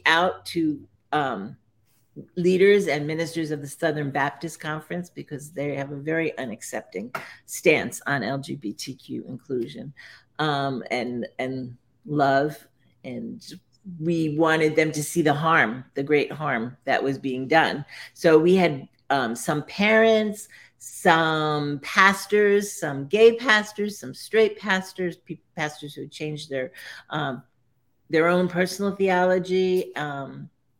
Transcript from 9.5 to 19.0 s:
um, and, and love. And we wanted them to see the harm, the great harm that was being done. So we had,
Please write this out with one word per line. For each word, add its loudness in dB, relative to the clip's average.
um, -2
and, -4
and -6
love. 0
And -12
we 0
wanted 4
them 4
to -4
see 0
the 4
harm, 2
the -2
great 2
harm -4
that 0
was 0
being -6
done. 4
So 6
we 6
had, 2